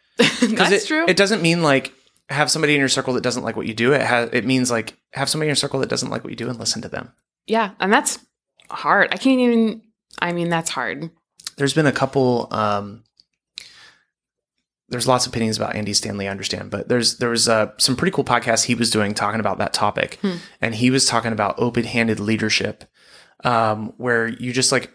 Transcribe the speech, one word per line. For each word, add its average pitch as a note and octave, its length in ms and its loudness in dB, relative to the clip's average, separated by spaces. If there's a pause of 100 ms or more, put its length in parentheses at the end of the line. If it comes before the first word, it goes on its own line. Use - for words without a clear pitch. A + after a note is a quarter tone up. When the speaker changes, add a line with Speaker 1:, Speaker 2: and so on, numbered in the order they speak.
Speaker 1:
<laughs> - 160 -8
Speaker 2:
'Cause A#3 340 4
Speaker 1:
That's G3+ 180 2 (120)
Speaker 2:
it, - 40 -8
Speaker 1:
true. D#4 200 0
Speaker 2:
it F3+ 80 4
doesn't G3 260 2
mean, E3+ 220 4
like, C#3 300 2 (360)
have C#3+ 220 0
somebody D3+ 240 2
in C#3+ 60 2
your C3+ 80 2
circle C3 260 -2
that B2 80 -2
doesn't B2 200 -2
like A2 120 -4
what A2 100 -6
you A2 80 -6
do. A#2 200 2
It C3 100 2
ha-, A#2 280 0
it A#2+ 140 0
means, B2+ 240 2
like, A2+ 240 -2 (200)
have C3+ 160 -4
somebody D#3 180 -2
in D3+ 40 0
your C3+ 40 -2
circle C#3 240 -2
that C3 100 -2
doesn't - 220 -4
like - 120 -6
what - 60 -12
you - 80 -12
do A#2 120 -6
and A#2+ 100 -8
listen - 240 -4
to - 60 -12
them. - 220 -10 (360)
Speaker 1:
Yeah, G#3+ 320 0
and F#3+ 120 0
that's C#4+ 280 0 (500)
hard. F3 420 2
I F#3 60 -2
can't C4 220 4
even, A3+ 420 2 (400)
I F3 120 -2
mean, E3+ 160 -2
that's E3 200 -2
hard. C3+ 400 -6 (460)
Speaker 2:
There's C#3 180 0
been D#3 120 4
a C#3 80 4
couple, B2+ 580 0
um, G#2 520 -2 (1900)
there's B2 180 -4
lots B2+ 180 2
of B2+ 60 -6
opinions A2 260 -2
about A2 180 -4
Andy G#2 180 -4
Stanley, G2+ 340 -4
I G2 40 -4
understand, G2 380 -6
but G2 200 -6
there's, A#2+ 280 0
there B2 120 -2
was, A#2 200 0
uh, G#2+ 280 2
some C3 180 0
pretty E3+ 180 0
cool C3+ 100 0
podcasts A#2 420 0
he B2 100 0
was A2+ 160 0
doing G#2 220 0
talking G#2+ 260 -2
about G2+ 180 -2
that - 160 -2
topic. - 480 0
Speaker 1:
Hmm. F#3+ 140 -2 (260)
Speaker 2:
And A#2 140 -2
he B2 160 2
was C3 140 2
talking A#2 260 0
about G#2 260 0
open-handed A#2 640 0
leadership, G#2+ 640 -2 (600)
um, A2 540 0
where A#2 300 0
you B2 260 -6
just, B2+ 180 2
like, B2+ 240 0